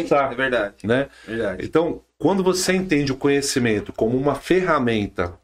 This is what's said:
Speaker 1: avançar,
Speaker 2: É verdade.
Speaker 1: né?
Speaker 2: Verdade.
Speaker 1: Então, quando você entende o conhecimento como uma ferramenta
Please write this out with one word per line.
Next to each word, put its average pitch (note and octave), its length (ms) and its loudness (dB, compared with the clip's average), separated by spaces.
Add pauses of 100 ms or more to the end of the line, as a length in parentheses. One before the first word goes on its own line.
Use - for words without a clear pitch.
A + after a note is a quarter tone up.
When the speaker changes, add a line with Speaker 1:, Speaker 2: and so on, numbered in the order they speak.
Speaker 1:
avançar, C#3 300 2
Speaker 2:
É A#2+ 40 -8
verdade. A#2+ 480 -2
Speaker 1:
né? B2+ 260 0 (160)
Speaker 2:
Verdade. G#2 400 -6
Speaker 1:
Então, D#3+ 360 0 (180)
quando F#3 240 2
você F#3 300 0
entende D3+ 380 0
o B2+ 60 -4
conhecimento B2+ 760 0
como A2+ 260 0
uma C3+ 180 0
ferramenta A#2 960 0 (100)